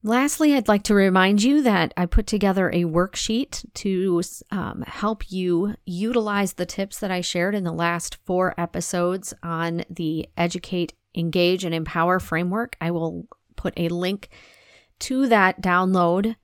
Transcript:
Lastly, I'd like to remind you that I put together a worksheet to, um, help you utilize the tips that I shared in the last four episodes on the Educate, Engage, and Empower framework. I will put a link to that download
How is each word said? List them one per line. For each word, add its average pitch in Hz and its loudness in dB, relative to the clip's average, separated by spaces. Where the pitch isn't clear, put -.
Lastly, 277 2
I'd 262 2
like 208 4
to 208 2
remind 196 6
you 285 4
that 196 2
I 180 0
put 214 2
together 190 2
a 175 2
worksheet 190 -2
to, 185 0
um, - -6
help - -6
you 185 0
utilize 202 -2
the 180 -6
tips 196 -8
that 202 -4
I 180 -2
shared 180 -2
in 196 -2
the 165 -4
last 170 -4
four 185 0
episodes 180 -4
on 170 -4
the 160 -6
Educate, 175 -4
Engage, 175 0
and 165 -2
Empower 170 0
framework. 180 -4
I 165 -2
will 170 -4
put - -4
a 170 0
link 185 -4
to 262 0
that 202 4
download 185 2